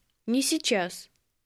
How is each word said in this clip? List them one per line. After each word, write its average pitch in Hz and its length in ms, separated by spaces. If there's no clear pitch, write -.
Не 247 160
сейчас. 220 680